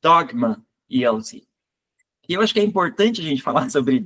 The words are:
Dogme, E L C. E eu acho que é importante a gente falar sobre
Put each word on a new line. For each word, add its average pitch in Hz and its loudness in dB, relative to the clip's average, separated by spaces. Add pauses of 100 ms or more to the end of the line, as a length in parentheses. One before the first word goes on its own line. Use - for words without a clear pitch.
Dogme, 120 2 (320)
E 123 -2
L 113 0
C. - -16 (800)
E 170 -4
eu 185 -4
acho 220 2
que - 0
é 202 4
importante 202 0
a 170 -8
gente 143 -2
falar 131 -2
sobre 131 2